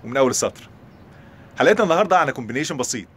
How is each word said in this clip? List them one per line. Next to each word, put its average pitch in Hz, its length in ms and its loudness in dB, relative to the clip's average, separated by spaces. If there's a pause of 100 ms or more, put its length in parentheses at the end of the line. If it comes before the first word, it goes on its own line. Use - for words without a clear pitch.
ومن 120 140 -6
أول 131 120 4
السطر. - 400 -4 (880)
حلقتنا 208 240 4
النهاردة 180 340 2
على 147 140 2
كومبينيشن 135 460 -6
بسيط. 120 400 -6